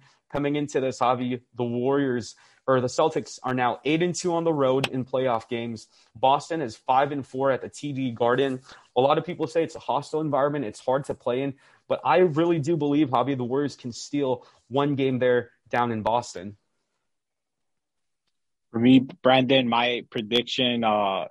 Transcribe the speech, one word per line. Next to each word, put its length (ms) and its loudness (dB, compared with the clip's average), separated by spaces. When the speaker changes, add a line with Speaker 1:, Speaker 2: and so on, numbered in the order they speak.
Speaker 1:
coming 220 -2
into 260 -2
this, 180 -2
Javi, 400 0
the 80 -4
Warriors 720 -2
or 160 4
the 60 0
Celtics 560 -2
are 100 -2
now 320 0
eight 180 0
and 100 0
two 200 -4
on 100 0
the 100 2
road 360 2
in 160 -6
playoff 420 -2
games. 400 -8
Boston 460 0
is 140 -6
five 360 2
and 140 -6
four 260 0
at 100 -2
the 80 -10
T 240 -10
D 180 -4
Garden. 500 0
A 40 6
lot 180 4
of 60 -2
people 200 -6
say 180 0
it's 120 -8
a 40 -14
hostile 420 -4
environment. 440 0
It's 140 -10
hard 260 -2
to 100 -6
play 260 -4
in, 140 -6
but 180 -2
I 140 4
really 400 2
do 180 -2
believe, 320 2
Javi, 260 0
the 80 -4
Warriors 320 -4
can 160 -14
steal 540 -4
one 260 0
game 240 0
there 320 0
down 220 0
in 120 -4
Boston. 540 -4
Speaker 2:
For 80 -6
me, 220 8
Brandon, 680 2
my 440 0
prediction, 720 -2
uh, 480 0